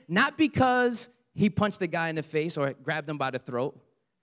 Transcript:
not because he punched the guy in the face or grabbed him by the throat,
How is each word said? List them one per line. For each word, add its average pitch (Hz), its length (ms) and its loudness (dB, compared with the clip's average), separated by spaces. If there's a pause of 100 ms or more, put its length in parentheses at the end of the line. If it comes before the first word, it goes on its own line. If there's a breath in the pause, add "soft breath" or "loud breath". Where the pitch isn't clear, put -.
not 202 300 2
because 247 720 2 (260)
he 208 160 2
punched 208 300 -2
the 185 80 -2
guy 165 220 -2
in 160 60 -4
the 151 60 -2
face 156 340 -4
or 139 180 -2
grabbed 151 340 -6
him 151 100 -6
by 131 120 -2
the 127 100 -4
throat, 123 360 -4 (460)